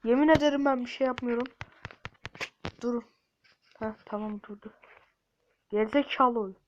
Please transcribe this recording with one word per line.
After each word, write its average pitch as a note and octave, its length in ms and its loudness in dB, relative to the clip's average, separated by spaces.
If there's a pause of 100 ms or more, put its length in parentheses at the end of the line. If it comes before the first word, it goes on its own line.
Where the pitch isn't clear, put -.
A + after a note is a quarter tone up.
Yemin C4 240 4
ederim D4 360 4
ben C4+ 160 2
bir A#3+ 100 -8
şey - 160 -2
yapmıyorum. B3 400 -2 (1300)
Dur. A#3+ 220 -4 (760)
Heh, A3 140 -6 (120)
tamam, G#3+ 380 -8
durdu. G#3 300 -18 (960)
Gerizekalı A#3+ 720 0
oyun. F#3+ 160 -8 (120)